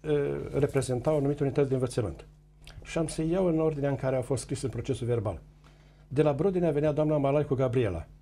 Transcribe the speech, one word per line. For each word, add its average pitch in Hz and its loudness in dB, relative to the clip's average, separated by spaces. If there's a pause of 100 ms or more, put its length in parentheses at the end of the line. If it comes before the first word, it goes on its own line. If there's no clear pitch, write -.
ă, 151 0 (460)
reprezentau 139 0
anumite 143 0
unități 139 2
de 127 0
învățământ. 120 -2 (580)
Și - -8
am 160 0
să 160 -6
iau 180 2
în 160 2
ordinea 147 0
în 139 2
care 131 0
au 127 0
fost 123 -2
scris - -6
în 117 -4
procesul 117 -4
verbal. 107 -2 (680)
De 135 0
la 151 4
Brodinea 175 2
venea 147 2
doamna 151 2
Malaicu 139 2
Gabriela 117 0 (140)